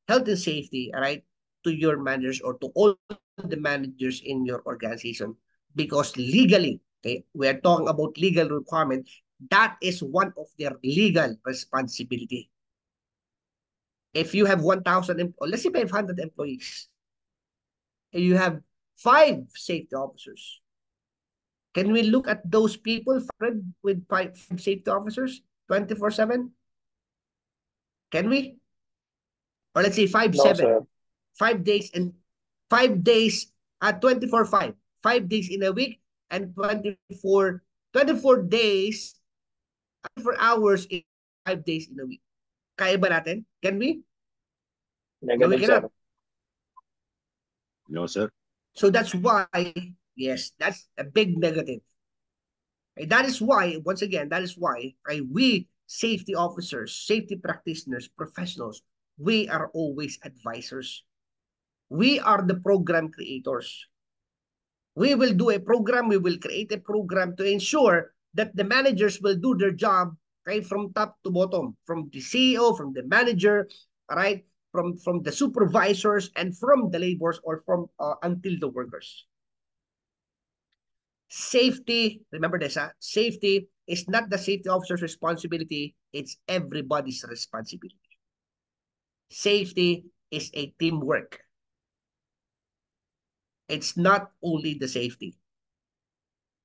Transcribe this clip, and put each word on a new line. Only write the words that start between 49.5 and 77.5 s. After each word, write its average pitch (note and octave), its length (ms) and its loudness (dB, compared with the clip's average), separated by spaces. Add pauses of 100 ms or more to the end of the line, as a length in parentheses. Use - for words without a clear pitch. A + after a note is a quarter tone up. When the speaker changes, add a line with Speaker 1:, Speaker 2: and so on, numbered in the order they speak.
Speaker 1:
yes, C3 460 -6
that's F3+ 260 -4 (120)
a C#3+ 60 -8
big F3 340 0
negative. D#3 420 -2 (1160)
Okay, D#3 100 -10
that A#3 180 4
is C4+ 160 -4
why, F#3+ 420 2
once F#3 200 -4
again, F3+ 260 -4
that F3 140 -2
is F3 160 -10
why, C3 340 -4 (160)
okay, D3+ 140 -4
we F3+ 460 0 (180)
safety - 480 -4
officers, F3 600 -4
safety G#3 420 -2
practitioners, D#3 720 -8
professionals, D#3 720 -10 (340)
we G#3 320 0
are D#3 240 -4
always D3 500 -6
advisors. B2+ 840 -14 (840)
We B3 320 2
are G3 240 2
the F3+ 160 0
program E3+ 480 2
creators. C3 800 -10 (1080)
We B3+ 200 4
will B3 180 4
do F#3 160 2
a G3+ 100 2
program, A#3 500 2
we G3+ 100 4
will F3 180 0
create G3+ 360 -8
a G#3 60 -6
program F#3 580 -4
to G3 80 -4
ensure G3+ 680 2 (220)
that G#3+ 200 -2
the G3 100 0
managers G#3 580 2
will G3 140 2
do G3 200 0
their F#3+ 160 2
job, F3+ 400 2 (340)
okay, G#3 140 -4
from G3 320 -6
top G#3+ 320 -4
to F#3+ 60 -4
bottom, F3+ 440 0 (120)
from D#3+ 260 -8
the C#3 80 -14
C B3+ 320 2
E A3+ 60 0
O, A#3 160 4
from C#3+ 180 -8
the C3 120 -8
manager, G#3 640 4 (440)
all D3+ 60 -4
right, G3 280 -2 (280)
from, F3 260 -2
from F3 240 -2
the D3 100 -4
supervisors, G#3 1040 2
and F3+ 220 -4
from A#3+ 320 4
the F3 80 -4
laborers E3+ 460 -2
or D#3+ 200 -6